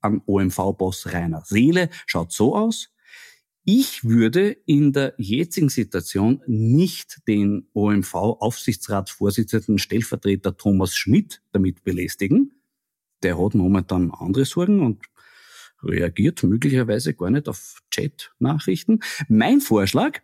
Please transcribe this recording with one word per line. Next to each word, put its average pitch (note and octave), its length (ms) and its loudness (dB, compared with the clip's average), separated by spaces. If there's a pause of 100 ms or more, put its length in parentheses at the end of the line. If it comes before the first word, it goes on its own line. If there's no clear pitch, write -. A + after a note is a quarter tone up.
an G#2+ 260 -2
O-M-V-Boss F#2 880 -2
Rainer E2 320 -4
Seele E3 460 2 (160)
schaut E2+ 240 -4
so A#2 240 0
aus. A3 360 -2 (760)
Ich B3 400 0
würde A#2 460 4
in D3 420 2
der C#3 260 -2
jetzigen C3+ 520 -2
Situation G2+ 760 -2
nicht B2+ 800 0
den G2+ 460 0
O-M-V-Aufsichtsratsvorsitzenden G#2 2000 -2
Stellvertreter G2 760 -2
Thomas F#2+ 380 0
Schmidt - 560 0
damit F#2 320 -2
belästigen. G2+ 800 -2 (640)
Der F2 180 0
hat G#2+ 140 0
momentan F#2 560 2
andere B2 320 -2
Sorgen F3+ 400 0
und A2+ 180 -2 (840)
reagiert F2 600 -2
möglicherweise A#2 720 0
gar F2+ 160 -4
nicht D3 180 0
auf - 420 -14
Chat-Nachrichten. - 1120 -2 (280)
Mein C#3 320 4
Vorschlag, C3+ 640 0